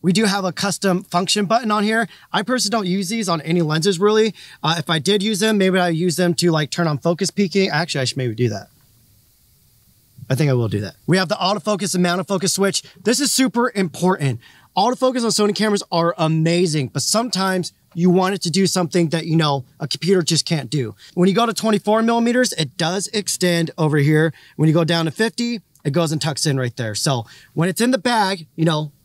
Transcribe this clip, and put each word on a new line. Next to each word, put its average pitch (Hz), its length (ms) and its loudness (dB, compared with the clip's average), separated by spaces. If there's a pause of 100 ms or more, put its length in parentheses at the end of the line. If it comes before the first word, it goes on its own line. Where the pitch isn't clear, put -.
We 180 100 2
do 220 120 4
have 196 200 0
a 180 60 -2
custom 185 520 -2
function 190 420 -2
button 220 260 0
on 208 120 2
here. 220 240 0 (240)
I 196 100 0
personally 226 300 -2
don't 208 160 -2
use 180 220 -2
these 220 200 -2
on 165 120 0
any 165 200 0
lenses, 160 380 0
really. 214 340 4 (300)
Uh, 156 140 0
if 160 120 -8
I 160 100 0
did 190 240 0
use 208 160 -2
them, 220 180 2
maybe 190 200 2
I 180 120 2
use 170 260 0
them 175 200 2
to, 175 160 2
like, 151 200 0
turn 170 160 0
on 151 100 0
focus 170 320 -2
peaking. 196 400 0
Actually, 147 320 -2
I 127 40 0
should - 120 -6
maybe 127 160 -2
do 113 160 0
that. 101 200 -8 (1600)
I 143 60 0
think 143 160 2
I 131 40 2
will 117 160 0
do 101 100 -2
that. 104 160 -8 (100)
We 180 120 4
have 185 120 0
the 202 60 0
autofocus 196 580 -2
and 180 80 0
mount 180 180 0
of 180 80 -8
focus 190 260 -2
switch. 196 300 0 (200)
This 233 160 0
is 277 120 0
super 240 440 0
important. 175 640 -2 (360)
Autofocus 247 480 0
on 226 60 0
Sony 208 240 2
cameras 202 380 0
are 170 260 0
amazing, 160 680 2
but 139 160 -6
sometimes 190 680 -2 (200)
you 175 160 2
want 185 240 2
it 190 100 -6
to 180 60 -2
do 190 160 2
something 175 440 0
that, 160 180 -2
you 160 80 0
know, 147 300 2 (140)
a 156 80 -6
computer 180 360 2
just 156 220 0
can't 139 240 -4
do. 120 260 -4 (180)
When 180 140 4
you 190 80 4
go 226 100 2
to 220 80 -2
twenty-four 214 500 0
millimeters, 233 500 2
it 156 240 -6
does 175 320 -2
extend 175 680 -2
over 156 200 0
here. 156 360 2 (220)
When 151 120 2
you 156 60 4
go 165 120 4
down 165 200 0
to 160 60 -4
fifty, 233 480 -4 (240)
it 147 80 -4
goes 160 220 0
and 156 80 -4
tucks 151 240 -4
in 143 120 0
right 123 200 -4
there. 110 180 -6
So 127 300 -2 (280)
when 160 140 0
it's 185 140 -2
in 240 100 2
the 254 60 0
bag, 196 580 0
you 165 80 -2
know 156 300 0 (120)